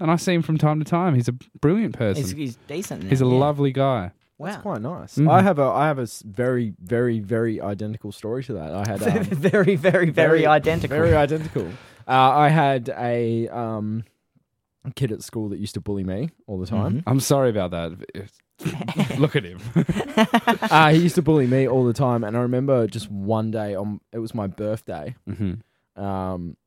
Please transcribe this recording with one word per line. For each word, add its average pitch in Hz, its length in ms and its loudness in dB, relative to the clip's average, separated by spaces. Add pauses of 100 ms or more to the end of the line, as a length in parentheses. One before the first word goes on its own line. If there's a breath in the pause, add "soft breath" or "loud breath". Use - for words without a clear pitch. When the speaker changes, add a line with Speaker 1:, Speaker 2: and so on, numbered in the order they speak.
Speaker 1:
And 160 100 0
I 170 60 4
see 180 160 -2
him 170 80 2
from 160 160 0
time 151 220 2
to 151 60 -4
time. 175 300 2
He's 120 140 2
a 120 60 -4 (260)
brilliant 170 360 2
person. 117 260 0
Speaker 2:
He's, 92 100 -6
he's 143 220 -8 (120)
decent 147 360 -10
now, 98 60 -8
Speaker 1:
He's 131 120 2
a 131 40 4
Speaker 2:
yeah. 127 60 4
Speaker 1:
lovely 143 400 2
guy. 127 400 0 (260)
Speaker 2:
Wow. 151 120 -12
Speaker 3:
That's 208 120 -10
quite 147 200 -6
nice. 127 340 -10
Speaker 1:
Mm-hmm. 151 140 4
Speaker 3:
I 175 120 8
have 190 160 4
a, 139 60 4
I 131 240 2
have 147 100 0
a 131 60 -4
s-, - 200 -10
very, 120 580 -2
very, 117 400 0
very 113 400 -2
identical 104 500 -6
story 120 320 -8
to 123 100 -10
that. 78 220 -8
I 101 100 -4
had, 101 180 -4
Speaker 2:
<laughs> 226 140 2
Speaker 3:
um, 208 60 -2
Speaker 2:
Very, 185 540 2
very, - 0 -
very 175 340 2
Speaker 3:
very, 156 340 4
Speaker 2:
identical. 151 520 2
Speaker 3:
very 160 180 4
identical. 147 520 0 (380 loud breath)
Uh, - 60 -4
I 131 380 6
had 139 400 2
a, 117 580 -2
um, 110 560 -6 (920)
kid 127 160 -2
at 104 100 -8
school 107 280 -8
that 92 100 -6
used 101 140 -8
to 98 80 -8
bully 101 240 -4
me 104 240 -4 (160)
all 101 140 -8
the 92 60 -6
time. 104 340 -2
Speaker 2:
Mm-hmm. 135 100 -4
Speaker 1:
I'm 131 100 2
sorry 131 300 2
about 95 220 -2
that. 90 580 -10 (300)
<laughs> 160 600 -4
Look 151 160 0
at 123 80 -2
him. 90 160 -14 (160)
<laughs> 220 960 0
Speaker 3:
Uh, 156 200 8
he 160 80 6
used 175 160 2
to 180 60 2
bully 147 260 4
me 131 200 2
all 131 180 2
the 120 80 2
time, 120 300 0
and 107 140 -4
I 123 40 0
remember 135 460 2
just 117 240 -10
one 110 400 -2
day, 104 240 -4
um, 104 240 -6 (140)
it 113 60 -8
was 113 140 -8
my 104 140 -4
birthday, 101 680 -8 (140)
Speaker 1:
Mm-hmm. 98 720 -8
Speaker 3:
um, 92 540 -6 (120)